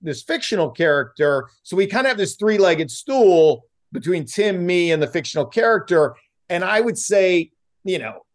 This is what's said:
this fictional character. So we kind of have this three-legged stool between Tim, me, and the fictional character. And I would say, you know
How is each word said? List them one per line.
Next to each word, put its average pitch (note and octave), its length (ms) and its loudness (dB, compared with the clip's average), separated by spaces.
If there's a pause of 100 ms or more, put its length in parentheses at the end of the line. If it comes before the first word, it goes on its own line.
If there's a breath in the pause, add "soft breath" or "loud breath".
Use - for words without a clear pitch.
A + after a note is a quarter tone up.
this C#3+ 220 -10
fictional G3 480 -4
character. C#3+ 760 0 (140 loud breath)
So - 160 -8
we G3 80 2
kind A3+ 220 -2
of - 20 2
have A#3+ 80 -2
this G3 200 -4
three-legged F#3 520 2
stool F3 760 2 (260)
between E3 340 -4
Tim, G3 400 -2
me, F3 260 0
and D#3 80 0
the D3+ 60 0
fictional D#3 400 -4
character. F3 720 0 (340 soft breath)
And F3 140 -2
I G#3 180 0
would A#3 160 -2
say, F#3 540 0 (320)
you F#3 160 -4
know A2 360 -14